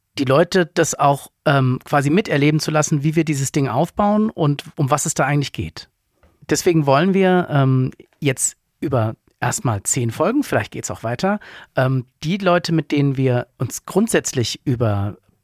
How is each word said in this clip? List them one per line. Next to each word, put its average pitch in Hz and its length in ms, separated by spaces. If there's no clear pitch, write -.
die 139 60
Leute 170 420
das - 280
auch, 143 340
ähm, 131 400
quasi 143 240
miterleben 151 520
zu - 100
lassen, 151 320
wie 156 140
wir 165 80
dieses 139 260
Ding 139 180
aufbauen 208 640
und 147 320
um 139 140
was 147 160
es - 80
da 151 100
eigentlich 143 280
geht. - 360
Deswegen 160 380
wollen 156 280
wir, 185 360
ähm, 131 400
jetzt - 360
über 120 380
erstmal 123 420
zehn 120 280
Folgen, 233 320
vielleicht - 280
geht's 110 200
auch 104 120
weiter, 190 380
ähm, 131 300
die 160 140
Leute, 175 360
mit 160 200
denen 143 240
wir 127 320
uns - 260
grundsätzlich 170 800
über 107 520